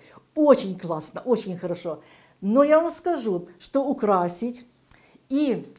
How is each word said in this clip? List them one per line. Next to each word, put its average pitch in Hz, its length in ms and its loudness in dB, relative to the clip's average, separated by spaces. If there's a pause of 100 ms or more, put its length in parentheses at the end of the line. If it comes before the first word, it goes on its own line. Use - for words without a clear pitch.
(340)
Очень 254 440 4
классно, 160 440 -8
очень 214 340 -2
хорошо. 175 460 -8 (400)
Но 226 200 4
я 302 160 6
вам 330 120 0
скажу, 226 580 -4 (100)
что 269 280 -2
украсить 208 800 -2 (640)
и 269 360 -2 (120)